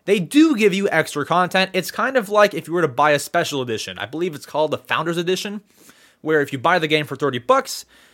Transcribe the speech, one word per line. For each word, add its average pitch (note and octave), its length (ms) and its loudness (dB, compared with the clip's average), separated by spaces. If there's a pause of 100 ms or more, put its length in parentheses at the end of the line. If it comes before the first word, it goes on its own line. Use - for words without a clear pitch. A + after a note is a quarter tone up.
They G#3 140 2
do C#4+ 380 4
give G3+ 180 4
you G3 140 -2
extra D3+ 360 0
content. F3+ 480 0
It's F#3 200 -4
kind B3+ 240 -2
of G#3 120 0
like G#3 260 4
if D#3+ 120 -8
you D#3 80 -6
were F3 80 2
to D#3 60 2
buy C#3+ 240 2
a C#3+ 80 2
special D3 420 -2
edition. G2+ 380 -6
I G#2 60 -6
believe D#3+ 280 -6
it's C3+ 120 -14
called D3 260 -2
the B2 60 -4
Founders D#3+ 380 -4
Edition, F#3 440 -4 (640)
where D3+ 180 2
if C#3 120 -2
you C3+ 60 -6
buy E3 220 2
the D#3 80 -2
game D3+ 180 0
for C#3+ 80 -10
thirty C3 240 -2
bucks, C4 460 0 (300)